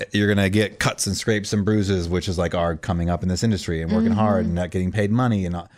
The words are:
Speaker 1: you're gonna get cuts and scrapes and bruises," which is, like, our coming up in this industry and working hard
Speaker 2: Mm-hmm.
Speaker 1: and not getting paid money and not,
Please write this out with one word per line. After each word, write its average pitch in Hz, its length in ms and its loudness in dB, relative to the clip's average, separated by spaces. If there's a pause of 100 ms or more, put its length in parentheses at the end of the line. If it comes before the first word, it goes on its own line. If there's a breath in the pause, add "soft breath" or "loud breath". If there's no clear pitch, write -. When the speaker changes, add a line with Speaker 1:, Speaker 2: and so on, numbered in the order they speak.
(120)
Speaker 1:
you're 104 160 2
gonna 101 200 4
get 101 300 0
cuts - 300 -2
and 90 80 -2
scrapes 104 360 -2
and 104 120 0
bruises," 98 440 0
which 87 200 -2
is, 85 100 -4
like, 87 160 0
our 85 220 0
coming 85 340 -2
up 87 140 -2
in 90 40 0
this 90 140 -2
industry 90 400 0
and 82 100 -4
working 220 200 2
hard 98 300 2
Speaker 2:
Mm-hmm. 87 80 0
Speaker 1:
and 85 40 -2
not 87 160 -2
getting 92 220 -2
paid 101 180 0
money 113 340 2
and 87 100 -4
not, 87 240 -10